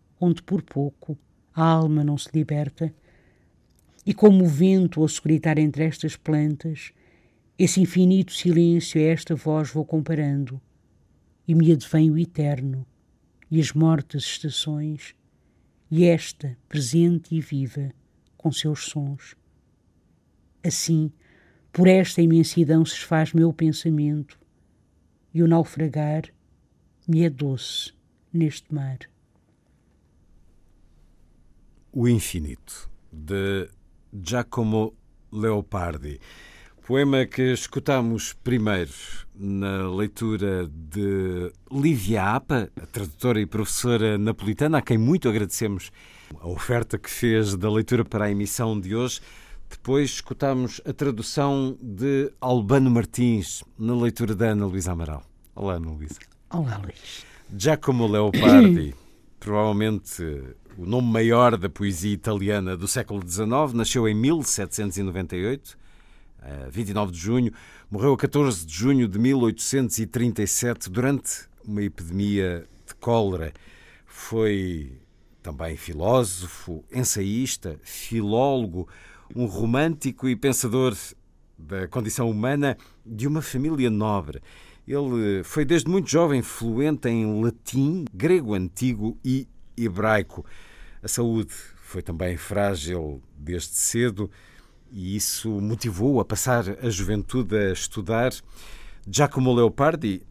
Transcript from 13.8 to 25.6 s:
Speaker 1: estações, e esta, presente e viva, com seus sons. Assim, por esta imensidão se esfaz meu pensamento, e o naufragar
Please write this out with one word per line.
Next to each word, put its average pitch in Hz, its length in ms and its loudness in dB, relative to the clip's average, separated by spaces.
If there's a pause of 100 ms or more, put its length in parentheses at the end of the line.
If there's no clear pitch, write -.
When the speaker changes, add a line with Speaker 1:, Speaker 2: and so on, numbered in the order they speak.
Speaker 1:
estações, 151 920 -6 (760)
e 160 140 6
esta, 156 520 2 (120)
presente 160 640 2
e 160 60 0
viva, 139 500 -6 (460)
com 156 160 0
seus 151 340 -4
sons. 143 480 -8 (1300)
Assim, 156 460 0 (600)
por 180 160 8
esta 185 340 6
imensidão 160 600 6
se - 100 -8
esfaz 160 380 0
meu 165 200 4
pensamento, 151 880 0 (960)
e 165 80 4
o 165 60 6
naufragar 156 760 0 (840)